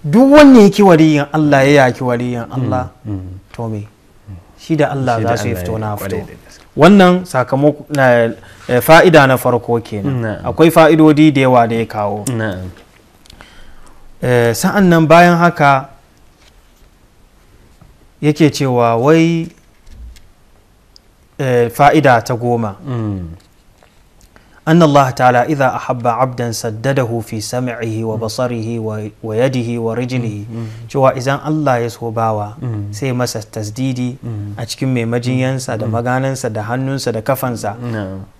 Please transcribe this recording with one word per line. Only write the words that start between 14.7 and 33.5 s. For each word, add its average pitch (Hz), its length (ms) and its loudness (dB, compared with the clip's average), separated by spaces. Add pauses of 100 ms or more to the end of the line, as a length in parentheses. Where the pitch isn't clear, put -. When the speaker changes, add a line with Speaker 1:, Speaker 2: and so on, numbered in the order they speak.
Speaker 1:
nan 165 200 4
bayan 175 300 6
haka 143 520 0 (2250)
yake 147 300 2
cewa 120 440 0
wai, 165 520 2 (1900)
eh, 120 300 0
fa'ida 139 520 2
ta 127 140 -6
goma. 117 400 -4 (120)
Speaker 2:
Mm. 101 480 -8 (1300)
Speaker 1:
أن 165 140 4
الله 143 260 4
تعالى 123 400 2
إذا 139 260 -2
أحب 123 320 -8
عبدا 120 460 -4
سدده 120 560 -4 (160)
في 110 160 -10
سمعه 117 640 -6
وبصره 113 720 -6
و-، 107 300 -8 (140)
ويده 117 460 -4 (120)
ورجله. 117 640 -6
Speaker 2:
Mm, 113 160 -16
mm. 113 60 -12 (260)
Speaker 1:
Cewa 135 240 2
idan 135 240 -4
Allah 143 400 -2
ya 117 80 -4
so 113 240 -10
bawa, 107 480 -4
Speaker 2:
Mm. 104 320 -8
Speaker 1:
sai 131 180 -6
masa 120 300 -4
tasdidi 123 800 -8